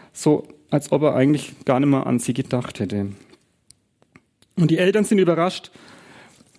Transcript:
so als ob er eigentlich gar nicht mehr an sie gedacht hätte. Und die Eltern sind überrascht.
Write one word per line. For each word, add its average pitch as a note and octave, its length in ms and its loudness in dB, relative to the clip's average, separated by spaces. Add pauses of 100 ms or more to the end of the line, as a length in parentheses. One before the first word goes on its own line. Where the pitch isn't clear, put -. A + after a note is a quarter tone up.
(140)
so - 340 0 (220)
als - 220 -2
ob D3 100 2
er D3 120 2
eigentlich C#3 380 0 (120)
gar B2+ 160 0
nicht C#3+ 80 0
mehr C3+ 180 0
an B2 120 0
sie A#2+ 160 -6
gedacht - 460 -6
hätte. G2+ 280 -4 (1500)
Und D#3+ 140 2
die D#3+ 80 2
Eltern G3 260 2
sind G3+ 140 2
überrascht. E3+ 520 2 (880)